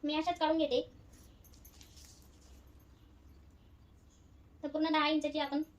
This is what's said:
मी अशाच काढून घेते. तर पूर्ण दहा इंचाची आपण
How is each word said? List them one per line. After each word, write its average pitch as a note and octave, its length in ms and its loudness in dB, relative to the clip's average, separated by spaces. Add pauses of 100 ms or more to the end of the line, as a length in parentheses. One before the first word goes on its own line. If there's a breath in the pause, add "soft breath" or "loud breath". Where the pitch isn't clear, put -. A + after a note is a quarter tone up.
मी D4+ 120 -2
अशाच E4 220 -2
काढून D#4+ 200 2
घेते. C#4+ 220 2 (3750)
तर D4+ 60 -6
पूर्ण D#4 240 0
दहा D4+ 160 4
इंचाची D4+ 300 0
आपण C#4+ 240 -2 (160)